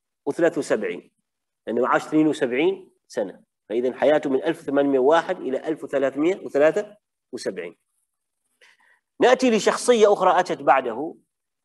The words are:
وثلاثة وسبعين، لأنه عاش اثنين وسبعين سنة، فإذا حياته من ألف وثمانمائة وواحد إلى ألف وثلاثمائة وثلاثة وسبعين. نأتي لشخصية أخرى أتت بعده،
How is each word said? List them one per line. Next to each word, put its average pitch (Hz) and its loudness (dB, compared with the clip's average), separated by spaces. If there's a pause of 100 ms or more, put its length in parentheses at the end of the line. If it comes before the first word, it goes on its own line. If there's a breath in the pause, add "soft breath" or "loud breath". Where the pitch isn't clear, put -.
(260)
وثلاثة 165 0
وسبعين، 107 -4 (560)
لأنه 120 -2
عاش 147 0
اثنين 156 2
وسبعين 147 -2 (160)
سنة، 98 -8 (260)
فإذا 120 -2
حياته 147 2
من 131 -2
ألف 160 -4
وثمانمائة 139 0
وواحد 160 2
إلى 131 -6
ألف 156 -6
وثلاثمائة 143 -2
وثلاثة 156 0 (340)
وسبعين. 92 -12 (1400 soft breath)
نأتي 254 4
لشخصية 214 4
أخرى 185 2
أتت 170 -4
بعده، 139 0 (500)